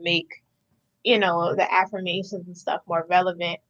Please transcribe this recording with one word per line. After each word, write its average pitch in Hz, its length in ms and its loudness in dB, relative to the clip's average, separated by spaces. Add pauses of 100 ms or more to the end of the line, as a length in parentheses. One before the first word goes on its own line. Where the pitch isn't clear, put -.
make, 170 260 0 (760)
you 233 140 4
know, 170 360 2
the - 180 2
affirmations 185 720 -2
and 180 100 -16
stuff 160 300 -6
more 165 220 -2
relevant 175 600 0